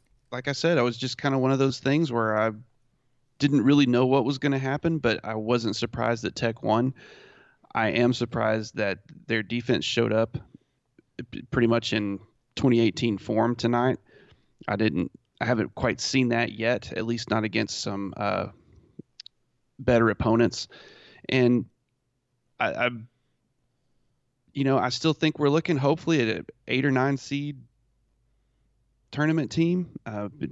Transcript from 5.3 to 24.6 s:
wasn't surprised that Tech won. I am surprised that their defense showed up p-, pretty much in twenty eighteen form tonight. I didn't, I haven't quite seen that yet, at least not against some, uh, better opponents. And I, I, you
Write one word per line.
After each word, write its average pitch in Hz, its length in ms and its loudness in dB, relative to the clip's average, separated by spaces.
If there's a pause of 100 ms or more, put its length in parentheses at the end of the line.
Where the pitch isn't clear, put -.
wasn't 113 400 -2
surprised 117 480 -2
that 101 100 -6
Tech 117 300 -4
won. 117 300 2 (760)
I 113 180 0
am 120 240 2
surprised 110 640 -2
that 101 220 -2 (280)
their 110 180 -2
defense 117 400 -2
showed 113 280 0
up 113 260 -2 (920)
p-, - 200 -12
pretty 117 180 4
much 117 240 0
in 104 260 -2 (380)
twenty 120 240 4
eighteen 113 380 0
form 117 360 0
tonight. 120 440 0 (680)
I 104 100 -2
didn't, 90 360 0 (280)
I 120 40 -2
haven't 113 300 -2
quite - 260 -2
seen 127 300 0
that 117 220 -2
yet, 113 400 -4
at 113 140 -6
least 117 240 -4
not 110 140 0
against 110 360 -4
some, 98 360 -8
uh, 101 300 -4 (1300)
better 117 320 4
opponents. 113 560 0 (600)
And 123 380 2 (920)
I, 113 140 0
I, 123 180 -2 (1600)
you 139 100 0